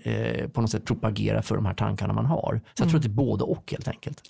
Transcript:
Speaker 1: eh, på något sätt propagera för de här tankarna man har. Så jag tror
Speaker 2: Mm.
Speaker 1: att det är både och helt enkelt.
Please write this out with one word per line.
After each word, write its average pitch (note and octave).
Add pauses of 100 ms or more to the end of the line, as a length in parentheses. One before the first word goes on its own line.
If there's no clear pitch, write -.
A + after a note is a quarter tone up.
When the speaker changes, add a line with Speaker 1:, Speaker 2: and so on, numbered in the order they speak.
Speaker 1:
eh, A#2
på A#2+
något A2+
sätt G#2+
propagera G#2+
för A2
de G#2
här G#2
tankarna G#2
man A2
har. C#3
Så -
jag F3
tror -
Speaker 2:
Mm. E3
Speaker 1:
att D3+
det A#2+
är A2
både G2+
och -
helt B2
enkelt. -